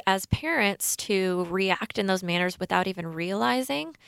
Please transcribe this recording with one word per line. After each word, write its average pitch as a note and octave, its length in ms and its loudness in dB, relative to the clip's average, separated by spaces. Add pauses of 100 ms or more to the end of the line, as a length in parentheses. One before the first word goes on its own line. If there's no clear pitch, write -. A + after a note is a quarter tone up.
as F#3+ 200 2
parents C4+ 720 0
to F#3 540 0
react F#3+ 480 0
in G3+ 80 0
those F#3 160 2
manners F3+ 360 0
without F3+ 280 0
even F3+ 200 -6
realizing B3 920 -2 (120)